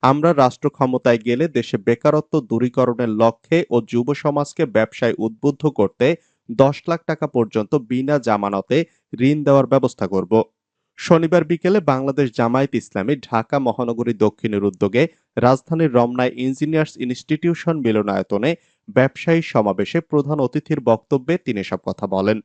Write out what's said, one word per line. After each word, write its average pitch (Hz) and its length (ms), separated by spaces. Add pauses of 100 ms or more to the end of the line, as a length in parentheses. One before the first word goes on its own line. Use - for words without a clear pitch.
"আমরা 147 300
রাষ্ট্র 135 360
ক্ষমতায় 127 560
গেলে 120 220
দেশে 127 300
বেকারত্ব 147 640
দূরীকরণের 120 680
লক্ষ্যে 113 500 (100)
ও 120 120
যুব 120 320
সমাজকে 147 520
ব্যবসায় 110 520
উদ্বুদ্ধ 113 520
করতে 120 380 (420)
দশ 139 260 (120)
লাখ 170 180
টাকা 156 220
পর্যন্ত 110 480
বিনা 131 440
জামানতে 104 580 (420)
ঋণ 139 240
দেওয়ার 139 240
ব্যবস্থা 131 400
করব।" 92 260 (680)
শনিবার 165 460
বিকেলে 180 340
বাংলাদেশ 139 560
জামায়াত 127 400
ইসলামী 107 400
ঢাকা 120 440
মহানগরী 120 540
দক্ষিণের 107 500
উদ্যোগে 101 400 (340)
রাজধানীর 131 600
রমনায় 123 380
ইঞ্জিনিয়ার্স 147 640
ইনস্টিটিউশন 156 800
মিলনায়তনে 104 720 (380)
ব্যবসায়ী 135 520
সমাবেশে 104 600
প্রধান 147 380
অতিথির 147 400
বক্তব্যে 127 580
তিনি 110 220
এসব 95 260
কথা 98 220
বলেন। 98 380